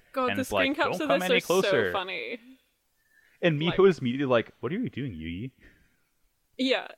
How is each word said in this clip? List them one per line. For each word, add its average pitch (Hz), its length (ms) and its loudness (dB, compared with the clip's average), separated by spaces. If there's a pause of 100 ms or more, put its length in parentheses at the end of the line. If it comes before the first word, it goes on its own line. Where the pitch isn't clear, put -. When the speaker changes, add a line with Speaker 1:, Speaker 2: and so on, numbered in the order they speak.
(120)
Speaker 1:
God, 254 180 -2
Speaker 2:
and 202 80 -4
Speaker 1:
the 262 40 -2
Speaker 2:
it's - 100 -8
like, - 140 2
Speaker 1:
screen 277 100 -2
caps 285 220 -2
Speaker 2:
"Don't - 40 -6
Speaker 1:
of - 60 -2
Speaker 2:
come - 120 2
Speaker 1:
this 180 100 0
Speaker 2:
any 185 80 4
Speaker 1:
are - 20 0
Speaker 2:
closer." 131 480 2
Speaker 1:
so 87 40 -2
funny. 180 460 -8 (1040)
Speaker 2:
And 156 180 2
Miho 165 180 0
Speaker 1:
Like 196 120 10
Speaker 2:
is 160 100 0
immediately 131 260 -2
like, 120 240 2 (100)
"What 127 120 -6
are 190 40 -4
you 247 140 -6
doing, 127 220 -8
Yugi?" 85 380 -8 (1080)
Speaker 1:
Yeah, 254 400 -2